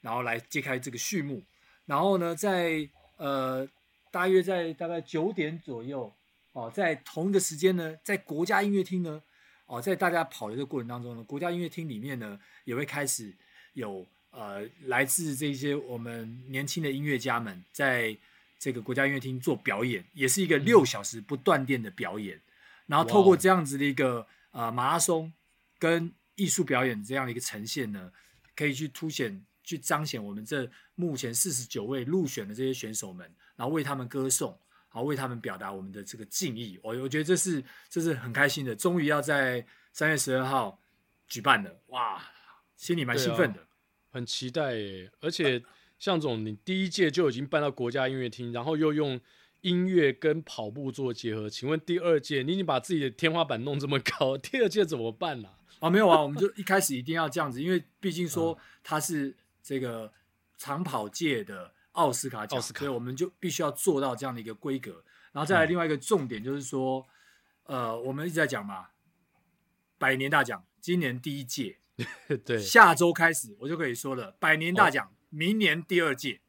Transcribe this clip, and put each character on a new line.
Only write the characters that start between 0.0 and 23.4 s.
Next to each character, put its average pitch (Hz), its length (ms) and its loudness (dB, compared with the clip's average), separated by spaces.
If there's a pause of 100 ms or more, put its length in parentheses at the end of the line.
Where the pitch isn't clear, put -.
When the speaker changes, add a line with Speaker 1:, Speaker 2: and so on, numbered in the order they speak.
Speaker 1:
然 117 140 -6
后 123 80 -2
来 117 160 -2
揭 131 240 -6
开 135 160 -2
这 123 100 -8
个 120 80 -10
序 175 240 -2
幕。 143 220 -6 (420)
然 147 160 0
后 190 180 4
呢， 170 140 0
在， 165 560 0 (280)
呃， 135 520 -2 (440)
大 185 160 0
约 190 120 8
在 175 340 -2
大 170 120 -6
概 170 140 -4
九 170 320 -2
点 165 260 -2
左 123 240 -10
右， 127 320 -8 (380)
哦， 113 200 -8
在 170 220 0
同 160 360 -4
一 - 20 2
个 190 80 6
时 160 160 -4
间 185 180 4
呢， 160 300 -4
在 202 120 0
国 170 300 -2
家 196 160 4
音 202 100 0
乐 190 120 2
厅 185 180 -2
呢， 156 180 -6 (460)
哦， 120 160 -8
在 185 140 0
大 180 120 2
家 170 140 2
跑 120 260 -6
的 107 60 -6
这 131 60 -4
个 139 60 -4
过 135 140 -4
程 117 60 -8
当 123 160 -8
中 120 140 -10
呢， 113 80 -14
国 143 160 -8
家 175 100 -2
音 175 80 -2
乐 175 100 -4
厅 165 200 -8
里 113 100 -6
面 131 220 -6
呢， 104 180 -10 (260)
也 120 120 -4
会 147 80 -2
开 143 200 -4
始 110 300 -6 (380)
有， 101 340 -8 (240)
呃， 104 340 -10 (200)
来 127 200 2
自 156 300 0
这 143 180 -2
些 139 220 -2
我 127 240 -6
们 117 480 -10
年 135 180 -6
轻 156 160 -4
的 151 80 -2
音 139 140 -2
乐 147 160 0
家 120 220 0
们 95 320 -10
在 120 440 0 (440)
这 135 120 -4
个 120 80 -6
国 127 140 -6
家 139 140 2
音 139 40 0
乐 139 60 -2
厅 127 220 -6
做 131 160 2
表 104 280 -2
演， 110 280 -2
也 131 160 0
是 196 120 2
一 185 60 2
个 156 120 4
六 170 260 8
小 107 180 -2
时 113 180 -8
不 135 160 -6
断 135 300 2
电 127 160 0
的 104 80 -8
表 92 300 -6
演。 92 160 -10
Speaker 2:
嗯。 - 60 -20 (440)
Speaker 1:
然 147 140 4
后 165 40 4
透 196 200 8
过 185 120 12
这 185 120 4